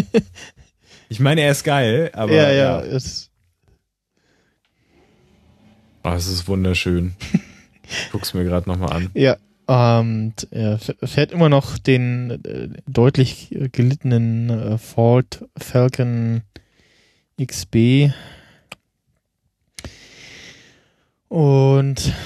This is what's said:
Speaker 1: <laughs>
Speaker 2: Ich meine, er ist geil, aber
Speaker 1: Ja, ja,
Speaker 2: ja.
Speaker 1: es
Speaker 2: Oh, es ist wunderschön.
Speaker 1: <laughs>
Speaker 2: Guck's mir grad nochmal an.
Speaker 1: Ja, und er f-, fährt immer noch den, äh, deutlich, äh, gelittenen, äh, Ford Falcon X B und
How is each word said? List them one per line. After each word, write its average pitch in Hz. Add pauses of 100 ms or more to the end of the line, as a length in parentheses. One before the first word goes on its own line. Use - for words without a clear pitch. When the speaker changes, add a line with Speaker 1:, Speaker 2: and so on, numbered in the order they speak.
(120)
Speaker 1:
<laughs> - (960)
Speaker 2:
Ich 110
meine, 147
er 143
ist 139
geil, 143
aber 110
Speaker 1:
Ja, 151
ja, 135
Speaker 2:
ja. -
Speaker 1:
es 120 (2750)
Speaker 2:
Oh, 87
es 87
ist 90
wunderschön. 90 (480)
Speaker 1:
<laughs> -
Speaker 2:
Guck's 92
mir 90
grad 87
nochmal 90
an. 90
Speaker 1:
Ja, 135 (300)
und 117
er 110
f-, -
fährt 143
immer 165
noch 139
den, 123 (140)
äh, - (180)
deutlich, 131
äh, 135
gelittenen, 120
äh, 110
Ford - (140)
Falcon 120 (960)
X -
B 131 (3250)
und 139 (140)